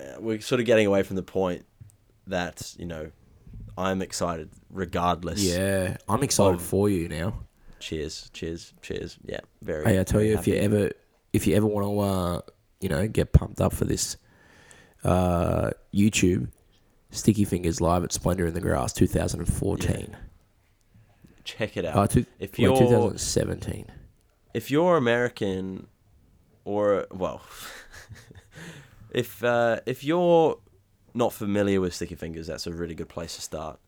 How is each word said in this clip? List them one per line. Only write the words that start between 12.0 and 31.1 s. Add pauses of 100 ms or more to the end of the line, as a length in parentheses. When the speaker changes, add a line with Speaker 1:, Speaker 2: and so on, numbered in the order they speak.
Speaker 2:
you
know,
get
pumped
up
for
this, (880)
uh, (200)
YouTube, (640)
Sticky
Fingers
live
at
Splendor
in
the
Grass,
two
thousand
and
fourteen.
Speaker 1:
Yeah. (1300)
Check
it
out.
Speaker 2:
Uh,
two, (120)
Speaker 1:
If
Speaker 2:
wait,
Speaker 1:
you're
Speaker 2:
two
thousand
seventeen. (680)
Speaker 1:
if
you're
American (800)
or,
well, (920)
<laughs>
if,
uh,
if
you're (560)